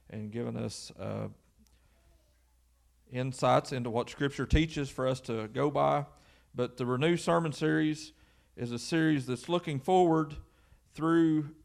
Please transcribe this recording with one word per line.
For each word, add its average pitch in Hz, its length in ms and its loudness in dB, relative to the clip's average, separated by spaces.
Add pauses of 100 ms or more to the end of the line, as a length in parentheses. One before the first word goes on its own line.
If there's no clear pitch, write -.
and 107 220 -10
giving 117 260 -6
us, - 420 -8
uh, 104 280 -6 (1800)
insights 127 600 2
into 123 200 -4
what 117 180 -2
Scripture 135 380 -2
teaches 156 420 2
for 131 180 -2
us 131 140 0
to 110 280 -6
go 135 200 0
by. 143 380 2 (480)
But 123 220 -2
the 123 100 -2
Renew 147 300 2
Sermon 165 360 2
Series 156 600 0 (420)
is 120 160 -6
a 120 80 -6
series 156 480 2
that's 127 200 -6
looking 170 320 -2
forward 160 580 4 (560)
through, 160 540 4 (180)